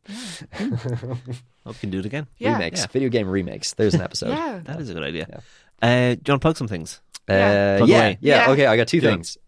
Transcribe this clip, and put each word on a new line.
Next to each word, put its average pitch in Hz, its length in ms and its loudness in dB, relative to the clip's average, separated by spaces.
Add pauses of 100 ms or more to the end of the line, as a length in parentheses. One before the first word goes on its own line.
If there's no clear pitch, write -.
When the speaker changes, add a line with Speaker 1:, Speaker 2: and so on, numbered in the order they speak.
Speaker 1:
Yeah. 208 680 -10
Speaker 2:
<laughs> 120 120 -8 (760)
Speaker 3:
Hope - 20 -20
we 110 140 -14
can 104 100 -6
do 95 100 -4
it 92 60 -6
again. 139 200 -8 (120)
Speaker 1:
Yeah. 262 160 -2
Speaker 2:
Remakes. 85 260 -4
Speaker 3:
Yeah. - 120 -6
Speaker 2:
Video 131 160 0
game 110 200 -2
remakes. 92 460 -4
There's 107 200 0
an - 80 2
episode. - 280 -8
Speaker 1:
Yeah. 285 340 -6
Speaker 3:
That 156 160 -12
is 131 100 -12
a 85 40 -10
good 82 80 -8
idea. 78 260 -8
Speaker 2:
Yeah. - 120 -18 (420)
Speaker 3:
Uh, 123 320 4
do - 120 -8
you 143 60 4
wanna 139 80 2
plug 160 160 2
some 117 120 -6
things? 82 320 -10 (280)
Speaker 1:
Yeah. 101 460 4
Speaker 2:
Uh, 98 40 2
Speaker 3:
Plug 113 100 4
Speaker 2:
yeah, 202 100 8
Speaker 3:
away. 101 220 2
Speaker 2:
yeah. 143 260 4
Speaker 1:
Yeah. 135 60 6
Speaker 2:
Okay, 139 140 4
I 113 100 4
got 117 120 2
two 170 120 2
Speaker 3:
Do 123 80 4
it. - 20 2
Speaker 2:
things. 85 380 -6